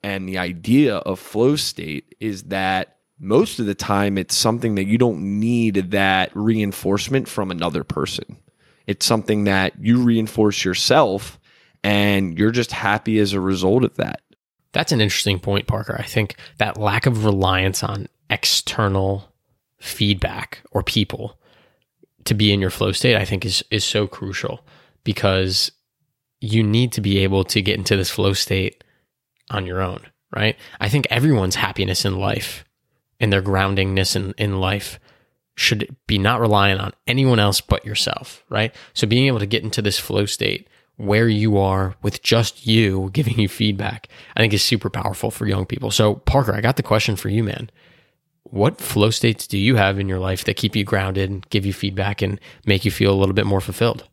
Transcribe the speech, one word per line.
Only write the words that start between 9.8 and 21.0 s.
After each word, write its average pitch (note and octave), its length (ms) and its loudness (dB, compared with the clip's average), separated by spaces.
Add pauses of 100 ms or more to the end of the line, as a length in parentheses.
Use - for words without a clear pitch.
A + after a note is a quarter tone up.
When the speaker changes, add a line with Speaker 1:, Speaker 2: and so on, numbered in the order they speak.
Speaker 1:
reinforce A2+ 600 2
yourself, G#2 760 0 (440)
and G2+ 540 2
you're G#2+ 140 4
just A#2+ 200 0
happy G#2+ 480 0
as G2 140 2
a G2 80 -2
result F#2+ 420 2
of - 140 -2
that. - 240 -6 (500)
Speaker 2:
That's - 200 -2
an B2 100 2
interesting G2+ 380 0
point, G2+ 280 -4
Parker. G#2+ 320 -4
I G#2+ 40 -8
think - 340 -4 (220)
that G#2 180 -2
lack G#2 300 0
of A2 180 0
reliance F#2+ 580 2
on G2+ 240 -6 (220)
external G2 1040 -2 (460)
feedback - 840 -2 (100)
or G2 120 -2
people - 540 -4 (880)